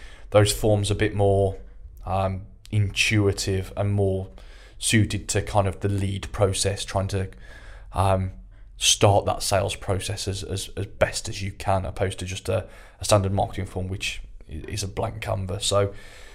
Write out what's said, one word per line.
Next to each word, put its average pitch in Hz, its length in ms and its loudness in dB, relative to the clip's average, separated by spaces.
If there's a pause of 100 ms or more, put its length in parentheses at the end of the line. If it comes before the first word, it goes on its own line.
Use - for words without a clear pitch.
(300)
those 104 220 8
forms 104 380 4
a 101 40 2
bit 104 200 2
more, 98 440 4 (480)
um, 95 360 -2 (280)
intuitive 98 1040 2
and 101 160 0
more 95 360 2 (480)
suited - 520 2
to 101 120 0
kind 98 260 2
of 92 140 -4
the 101 80 0
lead 98 440 -2
process, 95 520 0
trying 98 240 -2
to, 95 220 -4 (640)
um, 95 380 2 (440)
start - 480 6
that - 180 -2
sales 98 340 2
process - 500 -4
as, 95 160 -4
as, - 340 -4
as 98 100 -4
best - 420 0
as 90 120 -8
you 95 120 -4
can, 98 340 0
opposed - 320 -4
to 92 80 -6
just 95 220 -8
a, 95 180 -2 (340)
a - 40 -8
standard 98 280 4
marketing 98 320 -2
form, 92 220 -6
which - 340 -6 (300)
i-, 80 180 -10
is 104 140 -6
a 98 60 -4
blank - 340 -6
canvas. 95 420 -4
So 98 300 2 (400)